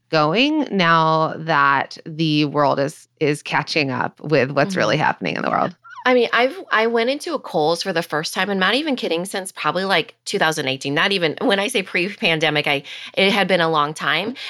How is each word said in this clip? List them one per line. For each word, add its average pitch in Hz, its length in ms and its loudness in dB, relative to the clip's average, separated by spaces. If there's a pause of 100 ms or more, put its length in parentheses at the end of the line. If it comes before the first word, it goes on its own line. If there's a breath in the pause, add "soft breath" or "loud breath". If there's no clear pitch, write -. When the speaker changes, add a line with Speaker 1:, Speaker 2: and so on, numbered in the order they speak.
Speaker 1:
going 220 600 2
now 160 680 2
that 143 680 0
the 151 400 2
world 139 340 2
is, - 260 -4 (140)
is 147 220 0
catching 147 480 -2
up - 300 -4
with 143 320 0
what's 143 180 2
Speaker 2:
Mm-hmm. 185 80 -4
Speaker 1:
really 110 180 2
happening 90 400 -2
in - 60 -4
the 69 80 0
world. - 260 0 (300)
Speaker 3:
I 254 80 4
mean, 247 180 2
I've, 262 260 0 (140)
I 220 140 2
went 233 240 0
into 294 240 -6
a 247 40 -6
Kohl's 165 440 0
for 196 100 -4
the 165 100 -2
first 160 300 -6
time, 196 160 -2
and 202 100 -2
not 190 160 2
even 285 220 -2
kidding, 180 300 -4
since 196 260 -8
probably, 165 320 -2
like, 180 300 0 (100)
two - 140 -4
thousand 156 280 0
eighteen, 135 280 -4
not 185 180 2
even, 170 300 0
when 202 180 2
I 202 80 -2
say 196 140 -2
pre-pandemic, 165 840 0
I, 143 180 0 (340 loud breath)
it 196 120 4
had 202 160 2
been 180 140 2
a 165 80 2
long 151 240 0
time. 175 420 -2 (160 loud breath)